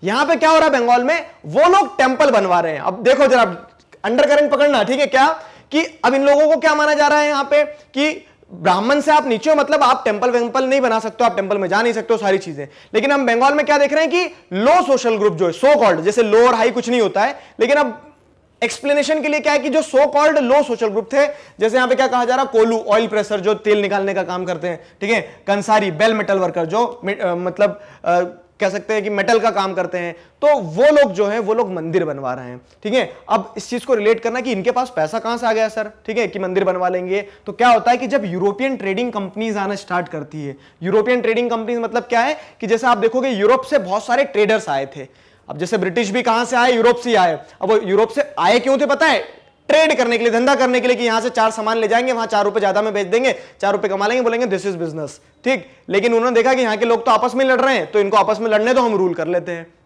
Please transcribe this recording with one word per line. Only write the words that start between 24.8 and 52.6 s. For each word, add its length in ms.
ठीक 100
है, 100
कंसारी, 680
बेल 240
मेटल 240
वर्कर, 260
जो 400
मि-, 160
अ, 140
मतलब, 460
अ, 160
कह 80
सकते 260
हैं 80
कि 80
मेटल 280
का 120
काम 240
करते 240
हैं, 140
तो 480
वो 240
लोग 280
जो 140
हैं, 120
वो 160
लोग 180
मंदिर 320
बनवा 300
रहे 100
हैं, 160
ठीक 120
है। 180
अब 280
इस 140
चीज 140
को 100
रिलेट 260
करना 200
कि 120
इनके 180
पास 260
पैसा 220
कहां 200
से 80
आ 60
गया 160
सर, 220
ठीक 120
है, 80
कि 120
मंदिर 260
बनवा 240
लेंगे। 400
तो 60
क्या 160
होता 220
है 60
कि 100
जब 180
यूरोपियन 520
ट्रेडिंग 360
कंपनीज 440
आना 180
स्टार्ट 340
करती 380
है, 100
यूरोपियन 380
ट्रेडिंग 300
कंपनीज 280
मतलब 240
क्या 180
है 160
कि 60
जैसे 200
आप 120
देखोगे 300
यूरोप 340
से 160
बहुत 280
सारे 180
ट्रेडर्स 440
आए 180
थे, 200
अब 100
जैसे 200
ब्रिटिश 320
भी 120
कहां 220
से 120
आए, 160
यूरोप 240
से 140
ही 60
आए। 220
अब 80
वो 60
यूरोप 320
से 300
आए 200
क्यों 220
थे 60
पता 200
है? 320
ट्रेड 300
करने 200
के 60
लिए, 80
धंधा 220
करने 260
के 80
लिए, 80
कि 80
यहां 160
से 100
चार 200
सामान 280
ले 100
जाएंगे, 240
वहां 140
चार 180
रुपए 160